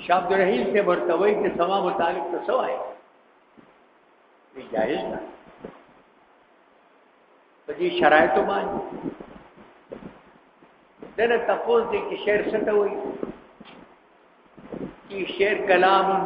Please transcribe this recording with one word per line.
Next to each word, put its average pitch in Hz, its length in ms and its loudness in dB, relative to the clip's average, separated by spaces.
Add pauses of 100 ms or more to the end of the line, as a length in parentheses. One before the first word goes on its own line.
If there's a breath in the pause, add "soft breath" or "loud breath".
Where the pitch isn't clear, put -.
شاه 175 120 2
عبدالرحیم 196 540 0
صاحب 202 160 4
ورته 175 260 2
وی 202 200 4
چې 196 220 -2
سما 185 240 0
متعلق 175 520 -2
ته 156 140 -6
څه - 40 -4
وایي؟ - 260 0 (1800)
وی 123 160 -18
جایز 113 260 0
ده. - 200 -6 (2500)
په 147 60 -8
دې 175 280 -2
شرایطو 170 420 6
باندې. 196 680 -4 (2000)
دنه 233 200 0
تپوس 220 540 0
دی 202 80 -2
چې - 260 -6
شعر 208 180 2
څه 214 220 -2
ته 214 100 0
وایي؟ 202 220 2 (2000)
چې 196 300 -8
شعر 196 280 0
کلام 190 380 6 (220)